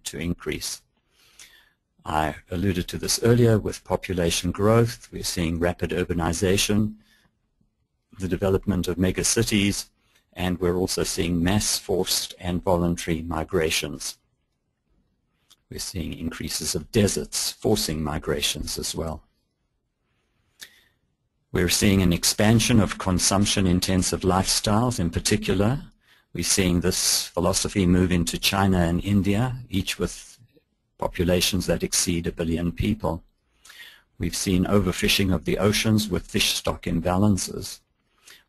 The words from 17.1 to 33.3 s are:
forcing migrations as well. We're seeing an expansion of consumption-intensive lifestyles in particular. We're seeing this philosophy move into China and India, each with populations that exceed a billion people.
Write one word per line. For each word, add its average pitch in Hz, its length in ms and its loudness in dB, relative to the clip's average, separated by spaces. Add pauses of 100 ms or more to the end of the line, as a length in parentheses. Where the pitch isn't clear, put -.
forcing 82 520 0
migrations 76 760 -4
as - 160 -6
well. 78 260 -6 (2250)
We're 87 160 2
seeing 98 320 4
an 87 120 4
expansion 110 680 4
of - 180 2
consumption-intensive 92 1200 2
lifestyles 104 800 0
in 87 100 0
particular. 104 720 0 (520)
We're 87 120 -6
seeing 92 340 2
this - 480 0
philosophy 92 580 0
move 90 260 4
into 87 280 0
China 95 400 2
and 85 240 2
India, 101 540 0 (120)
each 95 300 -4
with - 400 -8 (580)
populations 90 680 0
that 85 180 -2
exceed 85 440 -2
a 80 40 -6
billion 85 400 -2
people. 104 520 -2 (920)